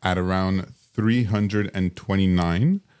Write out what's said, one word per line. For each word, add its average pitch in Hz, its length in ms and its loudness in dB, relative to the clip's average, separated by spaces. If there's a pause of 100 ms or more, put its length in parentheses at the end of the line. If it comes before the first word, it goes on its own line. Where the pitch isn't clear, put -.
at 90 160 0
around 92 560 -2 (200)
three 113 320 2
hundred 104 480 0
and 92 220 -2
twenty-nine, 95 840 0 (180)